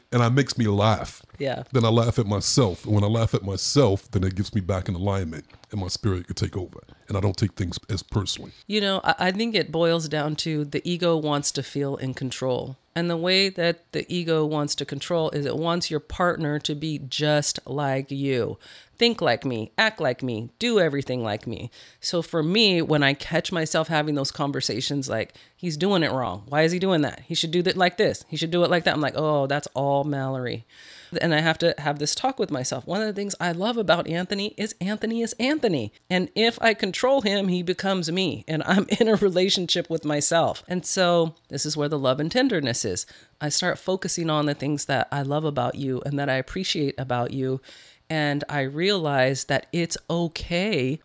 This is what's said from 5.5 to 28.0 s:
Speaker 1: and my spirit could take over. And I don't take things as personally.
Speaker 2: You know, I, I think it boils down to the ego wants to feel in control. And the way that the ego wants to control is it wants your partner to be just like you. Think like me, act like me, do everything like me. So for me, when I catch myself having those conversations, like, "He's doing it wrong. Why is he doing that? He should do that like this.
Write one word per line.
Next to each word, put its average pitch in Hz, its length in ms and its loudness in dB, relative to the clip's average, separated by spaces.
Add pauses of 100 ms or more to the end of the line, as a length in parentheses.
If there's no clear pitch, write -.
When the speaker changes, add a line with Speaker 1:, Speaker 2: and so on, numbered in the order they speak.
Speaker 1:
and 107 100 -4
my 90 60 -6
spirit 92 400 -2
could - 100 -8
take - 200 -4
over. - 220 -8 (280)
And 101 100 -2
I 98 40 -2
don't 101 160 2
take 104 160 0
things 85 240 -4 (120)
as 101 140 -4
personally. - 480 -4 (160)
Speaker 2:
You 208 140 0
know, 196 220 0
I, - 160 2
I 185 120 2
think 220 240 -2
it 170 160 -2
boils 165 380 2
down 151 280 -2
to 151 280 -2
the 143 240 -4
ego 170 280 2
wants 147 360 0
to 139 100 -4
feel 139 340 -4
in 131 160 -4
control. 127 640 -4 (200)
And 170 120 0
the 170 80 0
way 185 320 2
that 170 420 -2
the 156 220 -4
ego 160 320 0
wants 151 300 -2
to 143 100 -6
control 160 460 -2
is 143 140 -2
it 120 120 -2
wants 170 340 -2
your 151 80 0
partner 156 600 -2
to 156 160 -4
be 151 240 -6
just 147 680 0
like 135 460 -2
you. 135 460 0 (400)
Think 233 240 2
like 127 220 2
me, 117 340 -4
act 214 220 2
like 131 240 0
me, 117 340 -4
do 233 220 2
everything 139 420 0
like 110 240 -4
me. 120 240 -8 (300)
So - 220 -2
for 160 200 -2
me, 185 400 4
when 151 220 2
I 139 100 6
catch - 380 -4
myself 160 380 0
having 151 260 0
those 135 160 -2
conversations, 139 760 -2
like, 110 240 -4 (240)
"He's 170 180 -6
doing 185 260 2
it 123 120 2
wrong. 104 340 -4
Why 147 140 2
is 165 100 4
he 180 80 0
doing 180 220 4
that? 135 260 -2
He 170 80 -6
should 160 160 -2
do 175 120 2
that 180 120 0
like 180 220 2
this. 202 320 2